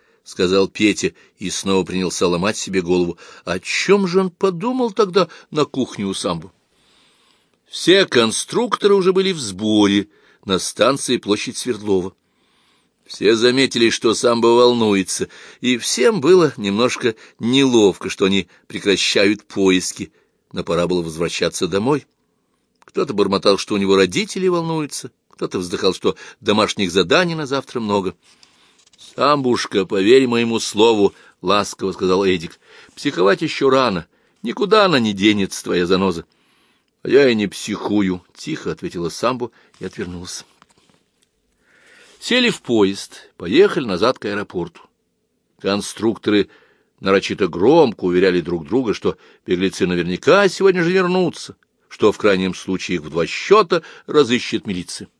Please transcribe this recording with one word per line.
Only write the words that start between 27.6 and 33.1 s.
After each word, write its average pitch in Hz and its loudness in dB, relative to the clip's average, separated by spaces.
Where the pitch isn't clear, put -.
много. 101 -2
«Самбушка, 127 0
поверь 113 4
моему 117 0
слову», — 107 2
ласково 95 -2
сказал 92 0
Эдик, — 87 -2
«психовать 170 0